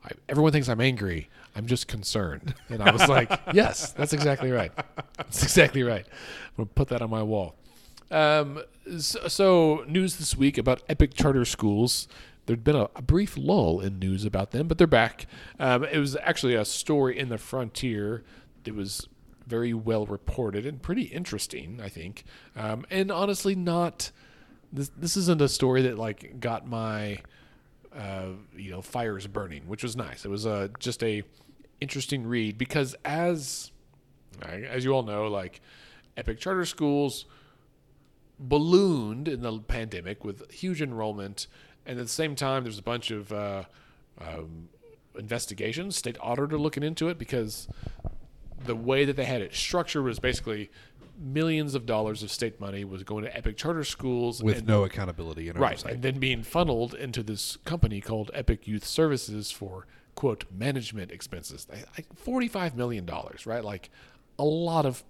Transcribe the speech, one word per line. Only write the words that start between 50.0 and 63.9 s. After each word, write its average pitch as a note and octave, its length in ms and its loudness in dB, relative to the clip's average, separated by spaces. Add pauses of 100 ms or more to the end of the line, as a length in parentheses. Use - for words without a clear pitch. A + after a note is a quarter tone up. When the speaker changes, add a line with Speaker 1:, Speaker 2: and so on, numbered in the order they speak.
Speaker 1:
was A#2+ 160 -2
basically A2 500 -2 (480)
millions D3+ 580 0
of A#2 100 -4
dollars G#2+ 380 0
of G2+ 80 -8
state - 300 -4
money G2 240 -8
was F#2+ 180 -10
going G#2 220 -6
to B2 100 -10
Epic A2 220 -2
Charter D#3+ 260 -2
Schools A#2+ 580 -2
Speaker 2:
With A2 180 4
Speaker 1:
and A2 80 -4
Speaker 2:
no G#2+ 160 6
accountability E2+ 640 -4
and E2+ 100 -6
Speaker 1:
Right, B2+ 140 4
Speaker 2:
oversight. A#2+ 220 -6
Speaker 1:
and B2 80 -8
then C3 160 0
being B2+ 240 0
funneled B2 500 2
into B2 300 -6
this G#2+ 420 -6
company A2 340 2
called G#2+ 340 -4
Epic A#2+ 340 0
Youth G#2+ 180 -4
Services A#2+ 680 0
for, F#2+ 340 -12 (300)
quote, A#2 360 -2
"management A2 600 -6
expenses." F2 580 -14
Like, - 160 -14 (120)
like, - 180 -16
forty-five A3+ 600 -2
million A#2+ 300 -4
dollars, - 400 -10
right? A2+ 180 -4
Like, G2+ 260 -8 (480)